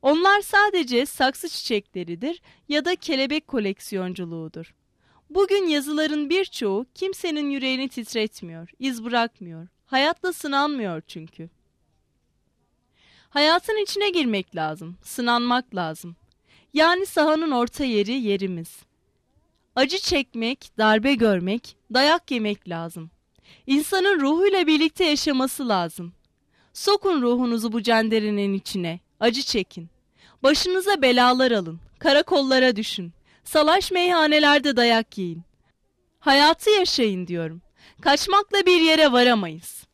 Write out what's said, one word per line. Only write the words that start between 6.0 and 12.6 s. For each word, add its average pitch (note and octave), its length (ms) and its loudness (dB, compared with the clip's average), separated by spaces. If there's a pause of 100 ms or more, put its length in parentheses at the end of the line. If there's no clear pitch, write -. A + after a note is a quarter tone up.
birçoğu B3 640 -2
kimsenin D#4+ 560 -4
yüreğini C4 380 -4
titretmiyor, G3+ 920 -8
iz B3 260 -6
bırakmıyor. G#3 640 -4 (180)
Hayatla D#4 460 -2
sınanmıyor C#4 760 -4
çünkü. D#3+ 420 -18 (1800)